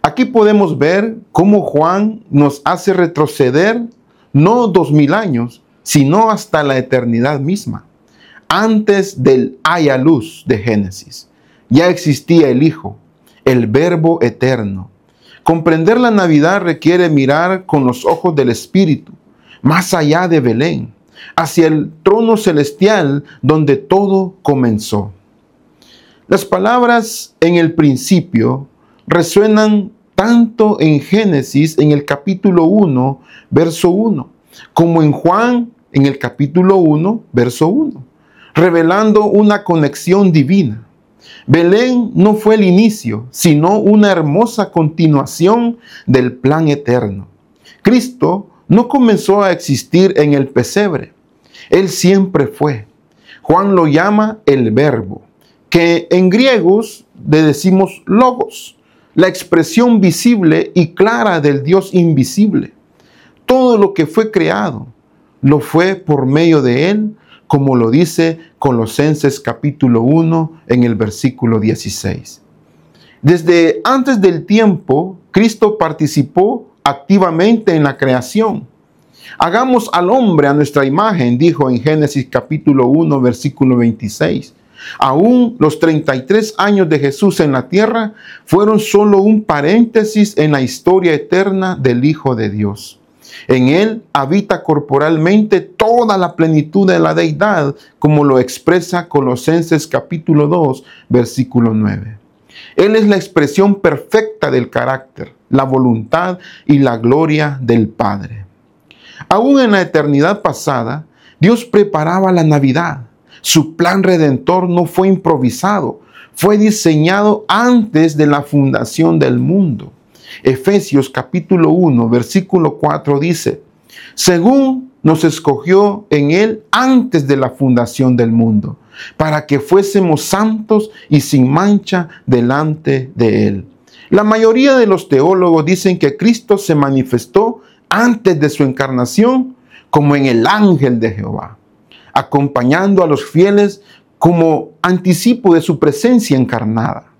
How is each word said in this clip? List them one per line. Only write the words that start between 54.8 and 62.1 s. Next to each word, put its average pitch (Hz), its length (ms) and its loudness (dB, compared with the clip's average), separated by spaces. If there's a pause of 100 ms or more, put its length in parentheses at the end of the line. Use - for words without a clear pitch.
que 170 420 0
en 185 200 2
griegos 220 720 0 (240)
le 151 140 4
decimos 185 640 0
logos, 233 640 -2 (420)
la 180 140 2
expresión 208 760 0
visible 170 720 0
y 165 140 0
clara 214 520 0
del 143 220 0
Dios 185 320 -2
invisible. 170 800 0 (720)